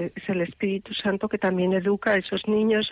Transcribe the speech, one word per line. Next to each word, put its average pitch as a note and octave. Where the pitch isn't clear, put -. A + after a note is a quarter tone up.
es -
el F#3
Espíritu G3
Santo G3+
que G#3+
también F#3
educa G3
a G3
esos F#3+
niños G#3+